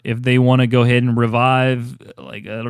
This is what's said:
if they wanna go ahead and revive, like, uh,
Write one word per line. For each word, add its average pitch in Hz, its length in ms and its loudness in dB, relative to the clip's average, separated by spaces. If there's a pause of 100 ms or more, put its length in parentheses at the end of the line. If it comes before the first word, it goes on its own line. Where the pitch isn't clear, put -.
if 117 180 -6
they 127 160 2
wanna 127 280 4
go 120 160 2
ahead 123 200 2
and 120 140 0
revive, 123 800 0 (180)
like, 107 300 -18
uh, 110 240 -10